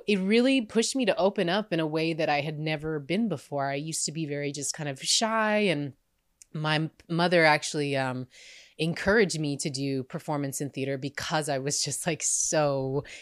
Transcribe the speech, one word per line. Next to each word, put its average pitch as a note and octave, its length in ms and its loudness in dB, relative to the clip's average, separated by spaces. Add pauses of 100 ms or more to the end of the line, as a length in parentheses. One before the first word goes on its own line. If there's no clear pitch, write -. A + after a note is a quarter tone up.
it G3+ 120 4
really A#3+ 420 4
pushed A3 340 0
me C4 100 0
to F#3+ 120 2
open F#3 320 2
up G3+ 240 0
in E3 60 2
a D#3+ 80 0
way D#3+ 260 0
that D#3 160 0
I D3 120 2
had D3+ 180 -4
never D#3 400 -2
been F3 280 0
before. C#3 420 -4
I C#3 60 -4
used D#3 300 -4
to E3+ 60 -4
be D#3 140 -4
very C#3+ 260 -4
just C#3+ 220 -6
kind D3 160 -6
of C3+ 120 -8
shy, A3 560 0
and D3 360 0 (600)
my D#3 220 0
m-, D#3 160 0 (160)
mother E3+ 360 4
actually, D3+ 520 4
um, B2+ 320 -2 (500)
encouraged E3+ 600 2
me D3 160 -2
to D#3 140 -4
do C3+ 340 -2
performance C#3+ 560 -6
in C#3+ 100 -4
theater C3+ 280 -4
because D3 500 -4
I C#3 120 -2
was C#3 220 -2
just, - 240 -4
like, E3 160 -2
so C#3+ 840 0 (160)